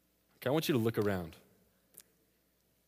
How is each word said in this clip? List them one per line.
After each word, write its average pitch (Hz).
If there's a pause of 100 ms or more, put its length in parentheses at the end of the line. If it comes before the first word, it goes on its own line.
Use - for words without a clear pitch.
(360)
Okay, -
I -
want 156
you 175
to 123
look 113
around. 95 (1500)